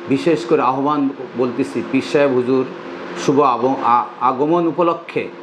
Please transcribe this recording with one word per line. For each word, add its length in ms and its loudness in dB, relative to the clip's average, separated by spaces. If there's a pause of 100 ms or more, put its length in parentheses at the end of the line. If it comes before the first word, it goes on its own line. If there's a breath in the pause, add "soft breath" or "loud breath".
বিশেষ 380 0
করে 160 2
আহ্বান 460 0 (300)
বলতেছি, 440 -2 (100)
পীর 100 0 (100)
সাহেব 200 4
হুজুর 320 2 (640)
শুভ 140 4
আব-, 440 2
আ-, 220 4 (140)
আগমন 460 2
উপলক্ষে 600 -2 (140)